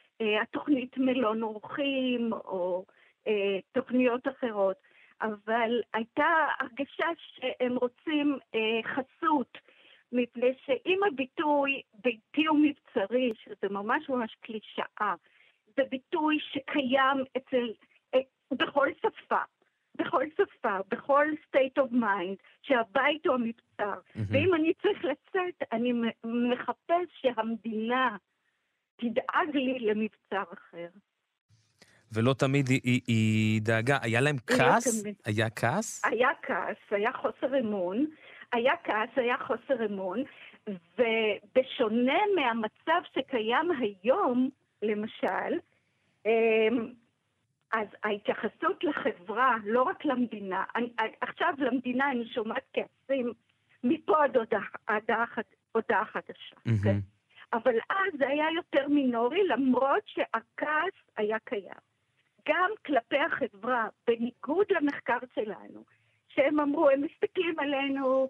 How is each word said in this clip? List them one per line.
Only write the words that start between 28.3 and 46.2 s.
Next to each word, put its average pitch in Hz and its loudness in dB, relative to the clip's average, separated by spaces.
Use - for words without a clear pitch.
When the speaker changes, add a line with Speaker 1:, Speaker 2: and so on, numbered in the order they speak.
Speaker 1:
תדאג 277 -2
לי 262 0
למבצר 208 -4
אחר. 175 -16
Speaker 2:
ולא 113 2
תמיד 135 2
היא, 127 2
היא, 123 2
היא 110 2
דאגה. 117 0
היה 117 0
להם 147 2
Speaker 1:
לא 247 2
Speaker 2:
כעס? 233 4
Speaker 1:
תמיד. 202 -8
Speaker 2:
היה 110 0
כעס? 143 -4
Speaker 1:
היה 240 2
כעס, 185 -6
היה 214 0
חוסר 254 -4
אמון. 208 -2
היה 240 2
כעס, 214 -2
היה 247 0
חוסר 233 -2
אמון. 196 -4
ובשונה 226 0
מהמצב 254 0
שקיים 262 0
היום, 254 2
למשל, 208 -2